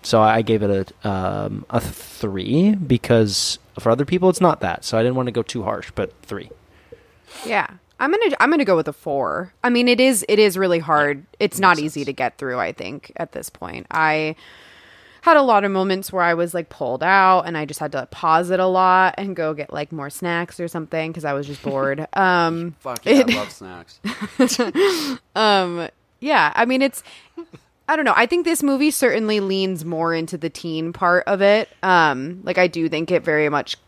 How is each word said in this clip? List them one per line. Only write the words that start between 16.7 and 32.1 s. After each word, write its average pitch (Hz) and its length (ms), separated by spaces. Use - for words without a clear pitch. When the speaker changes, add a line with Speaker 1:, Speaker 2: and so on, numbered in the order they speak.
Speaker 2:
out 185 380
and 170 160
I 151 80
just 147 140
had 151 140
to 131 120
pause 170 460
it 185 100
a 185 60
lot 185 500
and 196 180
go 156 200
get, 147 180
like, 147 180
more 147 200
snacks 175 480
or 175 80
something 160 440
'cause 160 140
I 143 80
was 139 140
just 143 160
bored. 139 480
Speaker 1:
<laughs> - 20
Speaker 2:
Um, 170 680
Speaker 3:
Fuck 123 260
yeah, 220 80
Speaker 2:
it - 40
Speaker 3:
I - 40
love 104 160
snacks. 90 480
Speaker 2:
<laughs> 285 840
Um, 185 540
yeah, 240 360
I 233 100
mean, 262 160
it's, 269 220
I 311 60
don't 302 100
know. 226 100
I 226 120
think 349 180
this 330 180
movie 277 280
certainly 214 480
leans 190 460
more 165 280
into 165 240
the 156 120
teen 160 440
part 180 320
of 196 160
it. 208 280
Um, 165 600